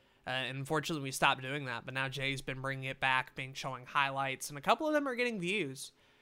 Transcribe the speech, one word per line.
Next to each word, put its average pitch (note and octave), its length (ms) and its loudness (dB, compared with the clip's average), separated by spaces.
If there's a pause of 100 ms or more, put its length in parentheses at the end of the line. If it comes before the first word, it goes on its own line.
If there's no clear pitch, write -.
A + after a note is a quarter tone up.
(260)
Uh, - 40 -4
and C3 280 -2
unfortunately, D3+ 440 0
we C3+ 80 -4
stopped C3+ 300 4
doing C3+ 240 -4
that. A#2+ 220 -4
But C3 80 -6
now C3+ 160 0
Jay's C3+ 320 -2
been C3+ 180 -6
bringing C3+ 240 -4
it C3+ 160 -6
back, C3 340 4
being C3+ 200 -8
showing B2+ 320 -6
highlights, C3+ 640 0
and D3 80 -8
a - 20 -10
couple A3 260 4
of D4+ 60 2
them C#4+ 160 2
are B3+ 60 -2
getting A#3+ 260 0
views. E3+ 520 -2 (300)